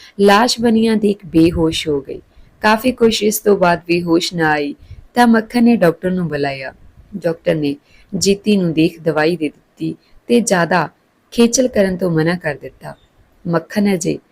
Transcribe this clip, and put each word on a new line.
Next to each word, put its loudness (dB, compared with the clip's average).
ਲਾਸ਼ 2
ਬਣੀਆਂ 2
ਦੇਖ 0
ਬੇਹੋਸ਼ 0
ਹੋ -2
ਗਈ। -14
ਕਾਫੀ 0
ਕੋਸ਼ਿਸ਼ 0
ਤੋਂ 2
ਬਾਅਦ 0
ਬੇਹੋਸ਼ 0
ਨਾ 0
ਆਈ -2
ਤਾਂ 4
ਮੱਖਣ 2
ਨੇ 4
ਡਾਕਟਰ 0
ਨੂੰ -2
ਬੁਲਾਇਆ। -6
ਡਾਕਟਰ -2
ਨੇ -2
ਜੀਤੀ 0
ਨੂੰ 0
ਦੇਖ 0
ਦਵਾਈ 0
ਦੇ -4
ਦਿੱਤੀ -12
ਤੇ 2
ਜ਼ਿਆਦਾ 0
ਖੇਚਲ 2
ਕਰਨ 0
ਤੋਂ -2
ਮਨਾ 0
ਕਰ -8
ਦਿੱਤਾ। -18
ਮੱਖਣ -2
ਅਜੇ -4